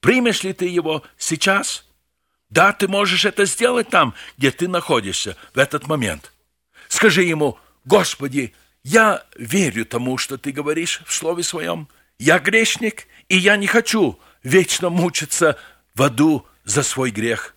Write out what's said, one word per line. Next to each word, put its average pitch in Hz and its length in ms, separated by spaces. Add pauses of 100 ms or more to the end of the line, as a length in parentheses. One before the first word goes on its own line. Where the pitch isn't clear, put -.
Примешь 240 420
ли 190 80
ты 180 140
его 165 380 (140)
сейчас? - 680 (640)
Да, 180 220
ты - 160
можешь 196 380
это 202 180
сделать 240 460
там, 147 240 (240)
где 131 140
ты 175 180
находишься 113 680 (180)
в - 60
этот 143 280
момент. 113 440 (560)
Скажи 185 360
ему: 151 360 (240)
«Господи, 139 720 (280)
я 214 420 (100)
верю 113 500
тому, 123 320
что 135 200
ты 143 160
говоришь 151 520
в - 80
Слове 170 300
Своем. 170 460 (280)
Я 156 220
грешник, 220 680 (200)
и 185 100
я 196 200
не 202 100
хочу 220 500 (260)
вечно 175 460
мучиться 170 680 (360)
в - 80
аду 139 460 (160)
за 135 200
свой 131 280
грех. 107 460